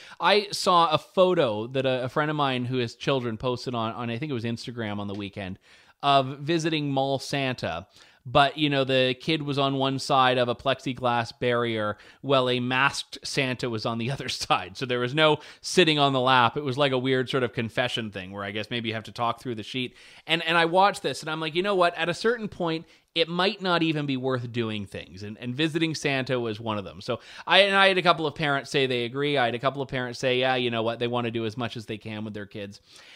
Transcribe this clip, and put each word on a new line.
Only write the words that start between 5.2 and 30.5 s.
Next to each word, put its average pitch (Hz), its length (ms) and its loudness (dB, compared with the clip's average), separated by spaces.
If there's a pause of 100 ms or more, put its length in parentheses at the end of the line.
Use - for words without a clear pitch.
of 139 360 2
visiting 156 520 -2
mall 135 280 0
Santa. 120 680 -4 (380)
But, 139 340 2
you 151 100 2
know, 139 160 2
the 127 340 2
kid 160 240 -2
was 143 160 -4
on 139 180 2
one 135 220 0
side 127 380 4
of 123 120 2
a 120 60 0
plexiglass 123 840 -2
barrier 117 580 0 (240)
while 135 300 2
a 123 100 0
masked 127 640 -2
Santa 127 480 -4
was 110 140 -6
on 117 140 -4
the 117 120 -4
<laughs> - 20 -4
other 131 180 -8
side. 92 480 -2
So 135 80 -6
there 123 120 0
was 123 160 -2
no 156 240 4 (220)
sitting 160 380 4
on 139 160 4
the 131 60 2
lap. 123 360 6
It 151 80 -4
was 131 140 -2
like 143 140 4
a 131 60 4
weird 131 300 2
sort 135 140 0
of 120 100 0
confession 117 580 -2
thing 95 220 -10
where 101 120 -8
I 101 60 -6
guess 107 200 -6
maybe 117 180 -4
you 107 60 -2
have 110 100 -8
to 107 80 -16
talk 117 280 -2
through 120 160 -6
the 107 60 -8
sheet. 123 320 -8 (320)
And, 165 160 0
and 165 140 0
I 170 80 4
watched 185 380 4
this 139 180 -2
and 151 100 -8
I'm 156 100 -4
like, 160 140 -4
"You 175 80 0
know 202 120 0
what? 175 220 4
At 165 140 -2
a 165 40 0
certain 220 340 -2
point, 165 380 -4 (280)
it 160 160 0
might 180 320 0
not 175 200 2
even 156 220 2
be 139 140 -2
worth 123 340 -2
doing 110 320 -2
things." 92 380 -12
And, 104 160 -12
and 123 160 -6
visiting 160 400 0
Santa 135 440 0
was 113 220 -4
one 110 160 -2
of 101 80 -4
them. 82 160 -14
So 120 200 -4 (260)
I, 180 140 6
and 196 140 4
I 196 140 6
had 190 80 4
a 180 60 2
couple 160 240 4
of 143 80 -4
parents 143 360 -2
say 139 160 4
they 123 180 0
agree. 139 340 -2
I 131 80 4
had 117 80 0
a 120 40 -2
couple 135 220 -2
of 131 80 -6
parents 127 300 -6
say, 127 220 2
"Yeah, 131 160 2